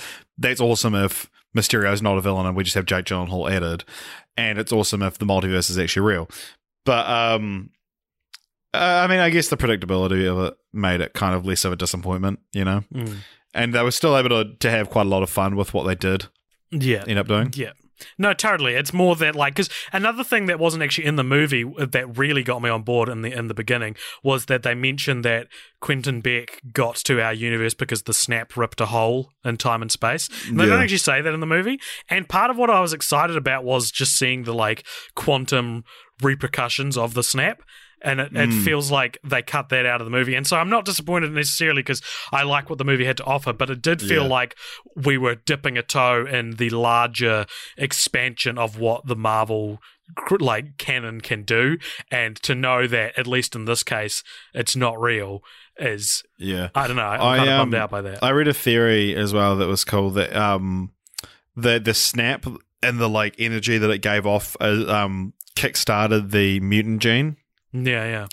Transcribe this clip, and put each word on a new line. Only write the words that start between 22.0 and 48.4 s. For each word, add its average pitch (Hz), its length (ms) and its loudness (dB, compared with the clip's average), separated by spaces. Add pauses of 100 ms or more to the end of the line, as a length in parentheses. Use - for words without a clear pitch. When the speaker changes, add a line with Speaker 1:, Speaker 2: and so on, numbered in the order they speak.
Speaker 2:
really 139 260 2
got 123 180 -2
me 120 80 0
on 113 140 0
board 117 240 2
in 113 140 -6
the, 117 100 -6
in 117 160 -6
the 110 60 -6
beginning 113 420 -4 (260)
was 135 260 0
that 127 160 0
they 120 120 0
mentioned 131 480 -2
that 117 240 0 (320)
Quentin 131 400 -2
Beck 120 400 -4 (140)
got 120 240 0
to 123 240 0
our 113 120 0
universe 113 400 -2
because 117 300 -4
the 110 100 -4
snap 117 440 -2
ripped 120 240 -2
a 110 60 0
hole 117 440 0 (140)
in 120 100 -2
time 113 260 -2
and 110 80 -8
space. 120 380 -2 (220)
And 120 100 0
they 190 60 6
don't 202 140 6
Speaker 1:
Yeah. - 40 4
Speaker 2:
actually 190 140 0
say 139 240 2
that 156 120 -2
in 160 60 -4
the 160 60 -4
movie. 185 340 0 (300)
And 180 180 -2
part 220 240 2
of 240 60 -2
what 240 120 2
I 196 120 6
was 175 100 0
excited 160 460 0
about 131 260 0
was 123 260 2
just - 280 0
seeing 127 260 0
the, 117 100 -4
like, 110 320 0 (300)
quantum 123 680 0 (360)
repercussions 135 760 -2
of 117 160 -2
the 120 100 0
snap. 160 380 0 (440)
And 135 160 0
it, 143 120 -2
it 143 180 2
Speaker 1:
Mm. 110 120 2
Speaker 2:
feels 147 280 0
like 131 320 2
they 131 180 -2
cut 139 280 -4
that 127 160 2
out 120 140 2
of 117 60 -6
the 113 60 -8
movie. 127 240 2
And 139 120 -2
so 180 100 2
I'm 170 120 2
not 220 160 2
disappointed 165 480 -2
necessarily 151 500 0
'cause 131 180 -2 (300)
I 139 120 2
like 143 260 0
what 156 80 -6
the 135 80 -2
movie 135 200 2
had 127 120 0
to - 80 -8
offer, 135 260 0
but 127 180 -2
it 123 120 -6
did 165 200 0
feel 170 220 2
Speaker 1:
Yeah. 135 60 0
Speaker 2:
like 123 260 0 (400)
we 139 220 2
were 123 180 0
dipping 139 420 -2
a 120 60 -2
toe 123 420 2
in 123 260 -2
the 117 180 0
larger 117 760 2 (320)
expansion 123 800 -2